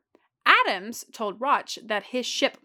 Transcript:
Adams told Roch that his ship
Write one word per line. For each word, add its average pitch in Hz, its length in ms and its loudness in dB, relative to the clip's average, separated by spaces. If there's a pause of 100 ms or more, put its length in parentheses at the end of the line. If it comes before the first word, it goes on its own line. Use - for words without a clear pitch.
(440)
Adams 240 720 2
told 208 260 -8
Roch 247 360 -2 (100)
that 208 200 -4
his 254 200 -6
ship - 400 -2